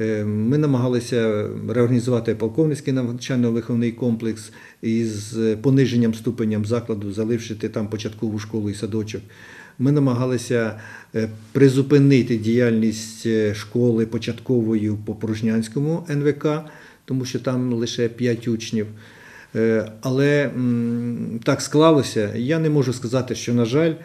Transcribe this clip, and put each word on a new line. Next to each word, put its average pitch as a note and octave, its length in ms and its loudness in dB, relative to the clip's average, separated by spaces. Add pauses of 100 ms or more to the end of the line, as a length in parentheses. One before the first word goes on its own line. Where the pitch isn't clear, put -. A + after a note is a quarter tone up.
Е, G#2+ 240 -2
ми G#2+ 340 0
намагалися A#2+ 920 0 (200)
реорганізувати A#2 680 2
полковницький C3 600 0
навчально-виховний A#2+ 1000 -2
комплекс A2+ 580 -4 (320)
із A2+ 540 -4 (260)
пониженням A#2+ 520 4
ступеням A2 500 -2
закладу, G#2+ 480 -4
залишити A2 560 -4
там G#2+ 200 -4
початкову G#2+ 500 -6
школу G#2+ 320 -4
і G2+ 40 -4
садочок. G#2+ 480 -6 (560)
Ми C3 140 4
намагалися, B2 880 0 (340)
е, A2 140 0 (240)
призупинити C3+ 840 6
діяльність, A2+ 880 0
е, G#2+ 280 2
школи A2+ 520 0
початкової A2 840 0 (140)
по A2 80 -6
Порожнянському A2+ 960 -2
Н C#3+ 120 0
В C#3+ 100 4
К, D#3 320 -2 (400)
тому C3 200 -4
що B2 140 -4
там B2+ 340 -2
лише A#2 360 -2
п'ять A#2 400 -2
учнів. A2 380 -2 (680)
Е, A2 440 2
але, C#3+ 440 2
м, A#2+ 1000 -2
так C#3 160 0
склалося, C#3+ 760 2
я B2+ 220 -2
не D#3 120 0
можу C3+ 220 2
сказати, A#2+ 420 -4
що, A#2+ 200 -4
на A#2+ 100 4
жаль, D3+ 280 2 (120)